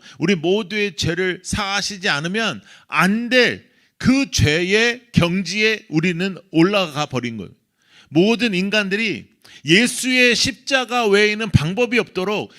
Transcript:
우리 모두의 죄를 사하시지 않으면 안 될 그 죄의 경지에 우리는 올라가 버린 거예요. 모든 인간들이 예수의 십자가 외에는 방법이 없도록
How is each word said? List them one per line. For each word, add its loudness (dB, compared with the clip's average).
우리 0
모두의 -2
죄를 -4
사하시지 -4
않으면 -2
안 0
될 0
그 2
죄의 0
경지에 0
우리는 -2
올라가 2
버린 -6
거예요. -12
모든 2
인간들이 -2
예수의 2
십자가 -2
외에는 2
방법이 0
없도록 -4